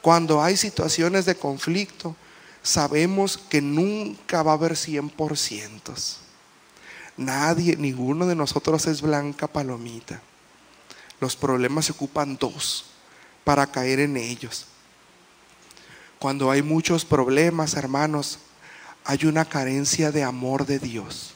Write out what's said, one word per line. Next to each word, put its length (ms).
Cuando 400
hay 140
situaciones 680
de 100
conflicto, 800
sabemos 760
que 240
nunca 800
va 100
a 40
haber 220
cien 320
por 280
cientos. 840
Nadie, 580
ninguno 500
de 100
nosotros 500
es 160
blanca 460
palomita. 760
Los 160
problemas 500
se 60
ocupan 460
dos 480
para 220
caer 340
en 160
ellos. 520
Cuando 320
hay 100
muchos 440
problemas, 680
hermanos, 640
hay 220
una 200
carencia 680
de 120
amor 440
de 100
Dios. 580